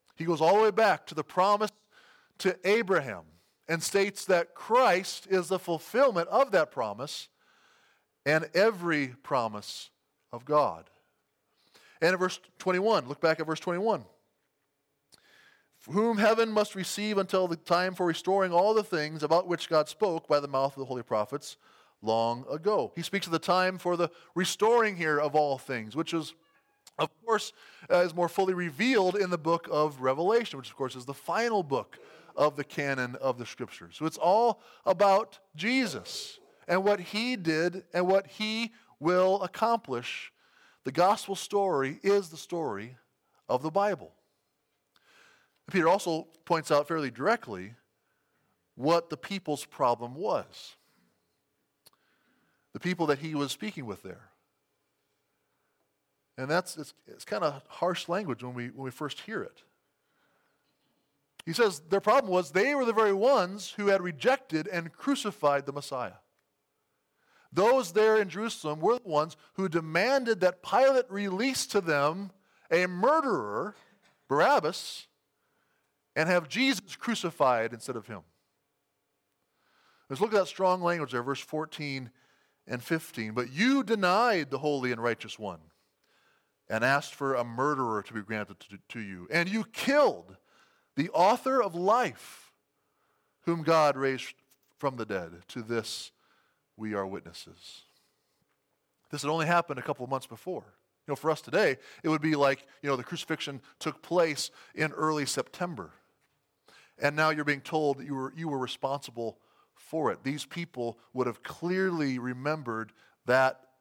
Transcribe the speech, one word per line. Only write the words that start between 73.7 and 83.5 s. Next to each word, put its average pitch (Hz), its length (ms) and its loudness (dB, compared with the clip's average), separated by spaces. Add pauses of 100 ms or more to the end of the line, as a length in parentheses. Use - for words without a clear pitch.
Barabbas, 170 800 0 (1120)
and 156 100 2
have 175 220 2
Jesus 233 480 0
crucified 131 760 0
instead 117 240 -10
of 110 120 -10
him. 104 140 -12 (1900)
Let's 135 120 -8
look 214 120 2
at 208 60 4
that 180 80 2
strong 185 340 0
language 170 320 -2
there, 120 100 -2
verse 135 160 -4
fourteen 147 720 -8 (560)
and 123 160 -6
fifteen. 120 480 -6
"But 127 220 -4